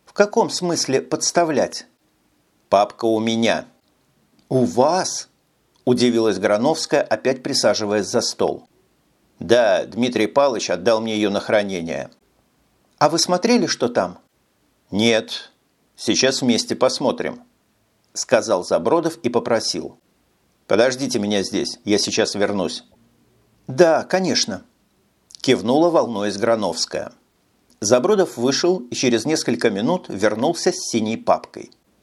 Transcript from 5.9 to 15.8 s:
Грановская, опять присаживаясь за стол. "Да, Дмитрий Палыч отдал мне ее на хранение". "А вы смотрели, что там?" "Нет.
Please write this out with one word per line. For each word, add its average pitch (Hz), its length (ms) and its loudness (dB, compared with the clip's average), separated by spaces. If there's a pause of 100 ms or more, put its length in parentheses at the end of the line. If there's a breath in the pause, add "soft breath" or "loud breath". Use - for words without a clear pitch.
Грановская, 123 640 0
опять - 400 -2
присаживаясь 107 640 0
за 117 160 -2
стол. - 460 -4 (720)
"Да, 95 460 2
Дмитрий 113 420 0
Палыч 135 420 0
отдал 98 320 0
мне 110 140 -4
ее 104 160 0
на 101 80 -2
хранение". 92 720 -2 (880)
"А 151 100 4
вы 165 80 -2
смотрели, 180 480 2
что - 240 -2
там?" 90 300 -4 (720)
"Нет. 110 600 0 (440)